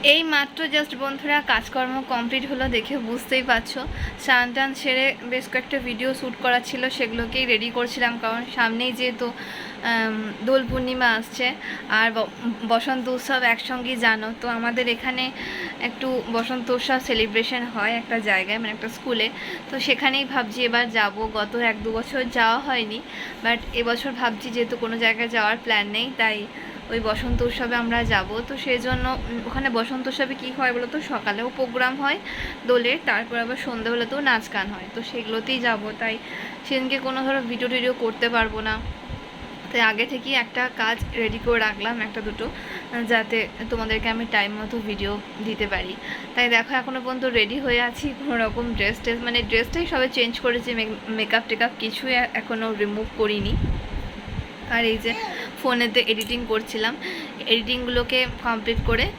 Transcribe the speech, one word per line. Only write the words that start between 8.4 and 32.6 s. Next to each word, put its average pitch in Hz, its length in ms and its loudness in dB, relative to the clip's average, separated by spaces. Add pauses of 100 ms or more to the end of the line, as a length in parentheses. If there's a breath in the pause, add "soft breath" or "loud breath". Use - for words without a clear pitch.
সামনেই 240 360 2
যেহেতু, 247 380 -2
আম, - 840 -2 (320)
দোল 269 220 6
পূর্ণিমা 254 480 2
আসছে 247 300 -2 (420 loud breath)
আর 220 220 6
ব-, 220 200 0 (360)
বসন্ত 233 400 2
উৎসব 254 360 0
একসঙ্গেই 247 540 2
জানো 220 300 4 (140)
তো, - 60 -6
আমাদের 233 400 2
এখানে 254 360 0 (580 loud breath)
একটু 240 260 -2 (240)
বসন্ত 233 380 0
উৎসব 254 380 2
সেলিব্রেশন 226 560 2
হয় 226 380 -2
একটা 226 180 -2
জায়গায়, 202 420 2
মানে 214 120 -4
একটা 220 160 -6
স্কুলে, 226 380 0 (420 loud breath)
তো 277 100 -6
সেখানেই 262 460 2
ভাবছি 247 340 -2 (100)
এবার 240 160 4 (120)
যাব। 202 180 4 (180)
গত 214 200 -2 (180)
এক 214 120 -2
দু 226 80 -2
বছর 226 300 -2 (160)
যাওয়া 233 300 6
হয়নি, 226 320 0 (460 loud breath)
but 233 140 4 (140)
এবছর 240 380 0
ভাবছি 240 440 -2
যেহেতু 233 280 0
কোনো 226 140 -2
জায়গায় 226 320 2
যাওয়ার 220 360 4
প্ল্যান 214 200 4 (100)
নেই, 240 120 0 (100)
তাই 220 220 2 (500 loud breath)
ওই 226 100 0
বসন্ত 226 420 0
উৎসবে 240 340 0
আমরা 233 280 2
যাব। 202 260 2 (180)
তো 269 100 -8
সেই 247 220 0
জন্য, 247 300 0
উম, 233 380 -2
ওখানে 269 220 0
বসন্ত 240 380 0
উৎসবে 269 340 0
কী 254 160 -6
হয় 254 180 4
বলো 247 180 -2
তো, 302 40 -2 (140)
সকালেও 220 360 -2 (100)
প্রোগ্রাম 254 360 2 (100)
হয় 285 140 2 (520 loud breath)